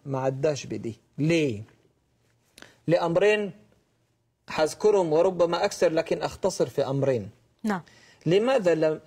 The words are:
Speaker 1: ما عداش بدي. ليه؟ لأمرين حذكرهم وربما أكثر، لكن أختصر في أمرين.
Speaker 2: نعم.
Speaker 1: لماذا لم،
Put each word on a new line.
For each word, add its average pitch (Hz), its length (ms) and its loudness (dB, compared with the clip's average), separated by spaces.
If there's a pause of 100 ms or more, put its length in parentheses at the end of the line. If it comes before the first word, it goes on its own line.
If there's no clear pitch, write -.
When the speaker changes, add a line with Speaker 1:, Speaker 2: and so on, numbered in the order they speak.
Speaker 1:
ما 135 140 -6
عداش 135 460 -2
بدي. 110 340 -10 (180)
ليه؟ 147 440 0 (1300)
لأمرين 180 640 2 (960)
حذكرهم 170 680 2
وربما 175 520 2
أكثر، 185 260 0
لكن 160 300 -2
أختصر 170 480 -2
في 139 120 -4
أمرين. 131 480 -2 (340)
Speaker 2:
نعم. 202 180 -4 (440)
Speaker 1:
لماذا 202 500 2
لم، 156 320 0